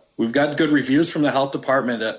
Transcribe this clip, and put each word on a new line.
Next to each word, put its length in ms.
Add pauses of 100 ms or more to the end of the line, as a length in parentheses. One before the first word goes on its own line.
(160)
we've 160
got 240
good 160
reviews 400
from 100
the 80
health 220
department. 500
Uh, 160